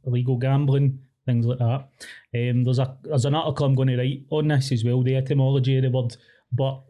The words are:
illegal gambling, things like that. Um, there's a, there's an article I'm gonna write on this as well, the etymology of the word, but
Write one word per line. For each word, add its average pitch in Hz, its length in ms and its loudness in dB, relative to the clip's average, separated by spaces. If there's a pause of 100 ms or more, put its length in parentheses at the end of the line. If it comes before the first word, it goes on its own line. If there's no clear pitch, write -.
illegal 123 320 0
gambling, 139 600 0 (260)
things 117 220 2
like 127 100 -2
that. 127 300 -2 (480)
Um, 123 280 0
there's 123 140 0
a, 135 240 -2
there's 143 240 0
an 139 80 0
article 151 320 -2
I'm 135 80 2
gonna 131 240 2
write 131 320 -4
on 151 200 0
this 135 220 0
as 113 120 0
well, 123 180 2
the 131 140 0
etymology 135 600 2
of 131 60 2
the 131 60 0
word, 120 260 -2 (360)
but 135 380 -4